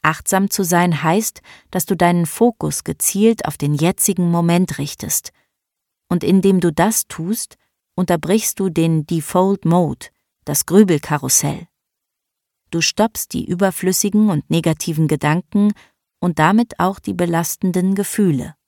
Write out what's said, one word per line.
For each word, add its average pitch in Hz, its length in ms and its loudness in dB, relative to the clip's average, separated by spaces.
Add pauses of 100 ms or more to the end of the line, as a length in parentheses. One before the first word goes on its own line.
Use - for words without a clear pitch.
Achtsam 190 480 0
zu - 140 -4
sein 170 400 2
heißt, 180 380 -2 (280)
dass - 160 -4
du 190 100 -2
deinen 175 300 2
Fokus 160 580 -2
gezielt 214 640 0
auf 147 120 -6
den 147 180 0
jetzigen 175 560 0
Moment 170 480 2
richtest. - 540 -8 (760)
Und 175 140 -2
indem 190 380 4
du 170 120 0
das 196 340 0
tust, - 500 -8 (380)
unterbrichst 180 640 -2
du 190 100 -2
den 165 360 0
Default 180 600 -2
Mode, 165 420 0 (380)
das 143 200 -4
Grübelkarussell. 165 1000 2 (1040)
Du 165 100 -2
stoppst - 520 -2
die - 120 -6
überflüssigen 196 840 0
und - 180 -2
negativen 160 580 0
Gedanken 175 680 0 (460)
und 175 200 -2
damit 208 400 2
auch 185 180 0
die - 160 -8
belastenden 175 800 -2
Gefühle. 190 600 0 (120)